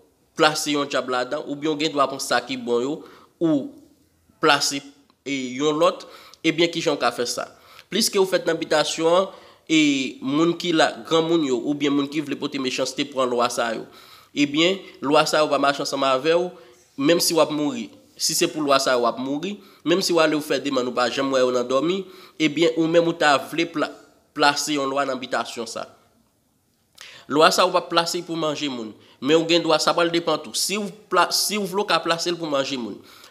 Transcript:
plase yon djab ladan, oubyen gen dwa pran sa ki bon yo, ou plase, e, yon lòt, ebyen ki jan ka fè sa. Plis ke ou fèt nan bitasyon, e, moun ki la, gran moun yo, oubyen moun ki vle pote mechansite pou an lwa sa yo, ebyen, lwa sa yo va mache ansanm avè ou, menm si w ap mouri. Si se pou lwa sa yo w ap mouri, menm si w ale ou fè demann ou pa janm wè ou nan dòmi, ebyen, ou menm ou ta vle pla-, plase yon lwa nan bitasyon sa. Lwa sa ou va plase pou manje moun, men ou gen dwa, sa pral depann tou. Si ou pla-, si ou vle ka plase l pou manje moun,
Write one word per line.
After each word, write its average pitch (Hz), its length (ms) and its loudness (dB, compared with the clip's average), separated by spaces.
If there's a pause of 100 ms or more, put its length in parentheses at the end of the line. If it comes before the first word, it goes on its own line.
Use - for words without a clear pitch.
(360)
plase 151 380 2
yon 143 160 -2
djab 127 200 -2
ladan, 127 360 -4
oubyen 147 340 -4
gen 151 140 -2
dwa 139 160 2
pran 139 120 -8
sa 123 220 0
ki 131 160 -8
bon 120 220 0
yo, 143 120 -4 (440)
ou 156 320 0 (720)
plase, 143 400 2 (420)
e, 139 140 -6 (180)
yon 151 240 0
lòt, 180 240 2 (420)
ebyen 165 240 2
ki 165 140 -6
jan 147 160 0
ka 120 140 2
fè 120 160 -4
sa. - 180 -8 (420)
Plis 220 220 0
ke 196 80 2
ou 190 80 2
fèt 175 180 -2
nan 165 120 0
bitasyon, 165 720 2 (400)
e, 160 80 6 (440)
moun 160 360 2
ki 175 180 -2
la, 147 140 4 (160)
gran 160 200 2
moun 165 200 2
yo, 127 160 0
oubyen 143 320 0
moun 143 160 0
ki 151 160 -4
vle 135 120 -6
pote 143 240 -6
mechansite 131 480 -4
pou 131 140 -2
an 123 60 0
lwa 120 220 2
sa 117 220 -2
yo, 110 120 -8 (500)
ebyen, 151 420 2 (240)
lwa 156 260 4
sa 156 140 2
yo 147 80 0
va 139 120 2
mache 139 200 2
ansanm 139 240 -2
avè 135 300 2
ou, 180 160 -2 (440)
menm 165 260 4
si 170 140 0
w 156 60 6
ap 151 100 0
mouri. 135 360 -4 (280)
Si - 200 -4
se 170 120 2
pou 151 160 -6
lwa 139 160 4
sa 135 160 2
yo 120 80 2
w 117 60 2
ap 120 100 -4
mouri, 151 360 -6 (280)
menm 175 200 2
si 180 100 0
w 160 80 4
ale 156 160 2
ou 143 60 -6
fè 139 180 -2
demann 131 260 -2
ou 117 80 -6
pa 123 160 2
janm 135 220 -2
wè 127 100 4
ou 123 100 2
nan 123 140 0
dòmi, 165 340 0 (360)
ebyen, 156 380 2
ou 165 140 2
menm 170 200 4
ou 165 60 -4
ta 151 180 4 (160)
vle 165 220 -2
pla-, 143 200 -4 (440)
plase 147 400 2
yon 135 160 0
lwa 139 160 0
nan 131 120 -4
bitasyon 120 480 -6
sa. - 180 -10 (1400)
Lwa 156 240 4
sa 185 160 2
ou 180 80 0
va 175 80 2
plase 170 420 -2
pou 165 140 -8
manje 147 320 -4
moun, 113 220 -10 (260)
men 139 220 2
ou 165 80 -2
gen 170 160 4
dwa, 156 180 2
sa 156 140 2
pral 170 180 2
depann 165 300 0
tou. 110 100 -12
Si 196 240 -2
ou 202 100 -6 (220)
pla-, 180 240 2
si - 240 -2
ou 196 100 -4
vle 202 200 -4
ka 165 160 2
plase 170 260 -2
l 170 80 -4
pou 165 120 -6
manje 135 280 -2
moun, 107 220 -8 (300)